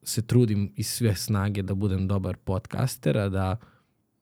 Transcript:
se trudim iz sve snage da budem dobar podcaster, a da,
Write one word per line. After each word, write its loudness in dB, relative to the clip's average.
se -4
trudim 2
iz -4
sve 2
snage 0
da -2
budem 0
dobar -2
podcaster, -2
a 0
da, 0